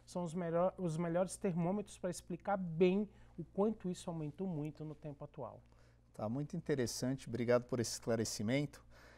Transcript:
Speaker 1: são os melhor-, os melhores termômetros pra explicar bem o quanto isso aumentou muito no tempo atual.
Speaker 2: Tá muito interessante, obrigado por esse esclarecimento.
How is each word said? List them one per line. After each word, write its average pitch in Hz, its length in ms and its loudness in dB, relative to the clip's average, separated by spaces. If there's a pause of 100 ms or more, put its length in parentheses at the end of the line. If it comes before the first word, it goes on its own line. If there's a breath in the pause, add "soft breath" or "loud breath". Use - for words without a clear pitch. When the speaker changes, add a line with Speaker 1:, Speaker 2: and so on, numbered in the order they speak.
Speaker 1:
são 180 180 -4
os 160 100 -4
melhor-, 170 440 2
os 165 200 -2
melhores 175 400 0
termômetros 185 600 0
pra 185 120 -4
explicar 185 480 -4
bem 185 500 4 (300 soft breath)
o 175 60 -8
quanto 208 460 0
isso 180 200 -6
aumentou 165 380 -4
muito 156 360 -4
no 151 120 -10
tempo 151 280 -12
atual. 110 380 -12 (520 soft breath)
Speaker 2:
Tá 110 160 -4
muito 143 260 -2
interessante, 131 720 -2
obrigado 120 360 4
por 123 160 -2
esse 113 140 0
esclarecimento. 117 920 0 (340 soft breath)